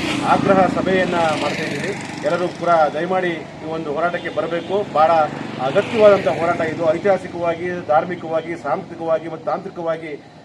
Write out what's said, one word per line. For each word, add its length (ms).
ಆಗ್ರಹ 420
ಸಭೆಯನ್ನ 480
ಮಾಡ್ತಾ 480
ಇದ್ದೀವಿ. 320
ಎಲ್ಲರೂ 220
ಕೂಡ 220
ದಯಮಾಡಿ 600
ಈ 400
ಒಂದು 240
ಹೋರಾಟಕ್ಕೆ 360
ಬರಬೇಕು. 640
ಬಹಳ 180
ಅಗತ್ಯವಾದಂಥ 640
ಹೋರಾಟ 340
ಇದು. 320
ಐತಿಹಾಸಿಕವಾಗಿ, 920
ಧಾರ್ಮಿಕವಾಗಿ, 680
ಸಾಂಸ್ಕೃತಿಕವಾಗಿ 760
ಮತ್ತು 160
ತಾಂತ್ರಿಕವಾಗಿ, 760